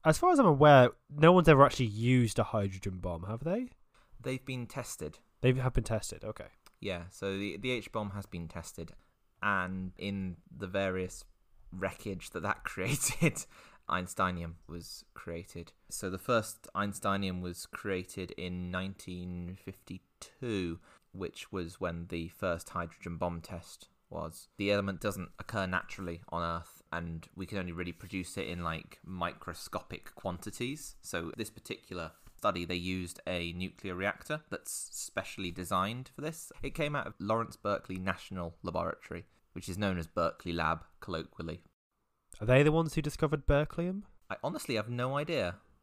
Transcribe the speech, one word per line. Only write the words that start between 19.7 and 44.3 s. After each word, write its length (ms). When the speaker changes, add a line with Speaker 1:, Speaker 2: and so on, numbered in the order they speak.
Speaker 2:
which 400
was 280
when 300
the 200
first 400
hydrogen 480
bomb 240
test 460
was. 480
The 140
element 300
doesn't 280
occur 260
naturally 640
on 140
Earth, 380
and 440
we 100
can 120
only 140
really 220
produce 440
it 100
in, 160
like, 400
microscopic 1120
quantities. 840
So 360
this 120
particular 600
study, 200
they 100
used 500
a 280
nuclear 420
reactor 460
that's 400
specially 600
designed 640
for 60
this. 300
It 140
came 200
out 120
of 120
Lawrence 380
Berkeley 400
National 640
Laboratory, 640
which 140
is 100
known 200
as 100
Berkeley 460
Lab 300
colloquially. 600
Speaker 1:
Are 60
they 180
the 80
ones 220
who 80
discovered 460
berkelium? 560
Speaker 2:
I 140